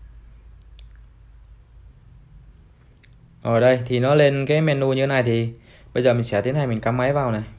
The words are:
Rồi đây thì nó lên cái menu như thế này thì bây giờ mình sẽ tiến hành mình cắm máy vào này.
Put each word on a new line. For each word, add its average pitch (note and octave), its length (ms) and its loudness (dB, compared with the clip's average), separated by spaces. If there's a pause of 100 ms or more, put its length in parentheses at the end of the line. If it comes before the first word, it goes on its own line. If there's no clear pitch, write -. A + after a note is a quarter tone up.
(3500)
Rồi A2+ 180 0
đây B2+ 240 4
thì B2 140 -2
nó C3 160 2
lên C#3 300 2
cái D3+ 160 0
menu C#3 320 0
như C3 80 -2
thế C3+ 60 0
này C3+ 160 0
thì A#2 300 -2 (400)
bây B2 100 0
giờ B2 100 4
mình A#2+ 100 -2
sẽ G#2 180 -2
tiến C3 140 -2
hành C#3+ 140 -2
mình A2+ 120 -4
cắm A#2 160 -2
máy C3 160 0
vào C#3 180 -2
này. G#2+ 120 -4 (160)